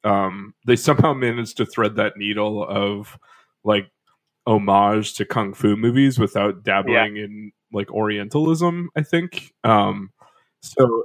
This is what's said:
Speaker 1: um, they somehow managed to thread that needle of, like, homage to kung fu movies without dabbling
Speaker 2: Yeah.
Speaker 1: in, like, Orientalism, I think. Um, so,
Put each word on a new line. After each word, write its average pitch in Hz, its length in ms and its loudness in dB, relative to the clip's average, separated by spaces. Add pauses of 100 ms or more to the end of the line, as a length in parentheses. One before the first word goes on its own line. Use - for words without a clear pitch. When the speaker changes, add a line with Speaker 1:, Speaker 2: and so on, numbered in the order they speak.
Speaker 1:
um, 98 520 -2 (100)
they 120 100 4
somehow 147 380 4
managed 120 440 -4
to 113 100 -2
thread 107 300 -2
that 104 200 -2
needle 104 460 -4
of, 101 560 -6 (440)
like, 104 280 0 (560)
homage 104 680 2
to 104 100 -4
kung 98 280 -4
fu 104 220 0
movies 123 420 2
without 101 460 0
dabbling 107 540 0
Speaker 2:
Yeah. 104 80 -8
Speaker 1:
in, 104 260 -14 (200)
like, 101 200 -6
Orientalism, 156 1040 -2
I 151 80 -2
think. - 500 -4 (100)
Um, 101 460 2 (520)
so, 117 440 0